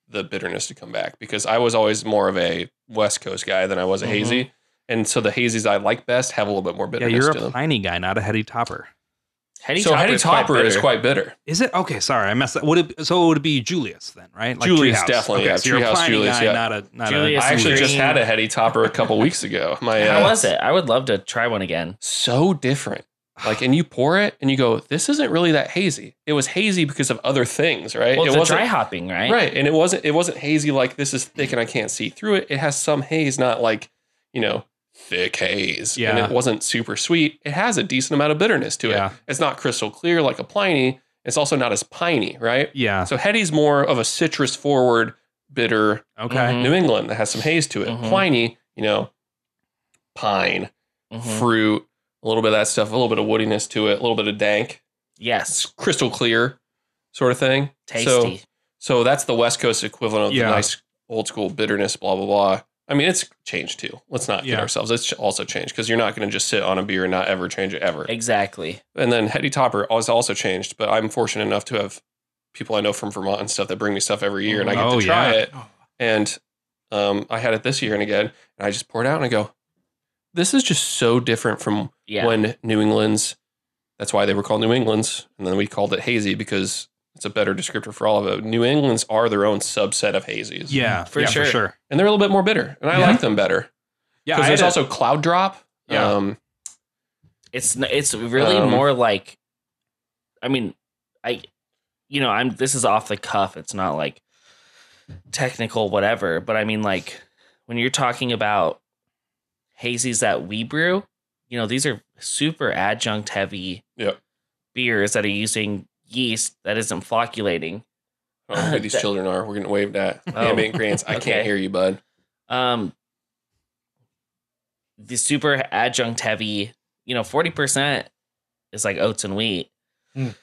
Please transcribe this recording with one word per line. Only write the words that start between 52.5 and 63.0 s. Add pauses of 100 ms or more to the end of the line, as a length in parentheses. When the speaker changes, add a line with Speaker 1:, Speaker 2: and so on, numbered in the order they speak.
Speaker 1:
of
that
stuff,
a
little
bit
of
woodiness
to
it,
a
little
bit
of
dank. (360)
Speaker 2:
Yes.
Speaker 1:
It's
crystal
clear (540)
sort
of
thing. (140)
Speaker 2:
Tasty.
Speaker 1:
So, (360)
so
that's
the
West
Coast
equivalent
of
Speaker 3:
Yeah.
Speaker 1:
the
nice (280)
old
school
bitterness,
blah,
blah,
blah. (260)
I
mean,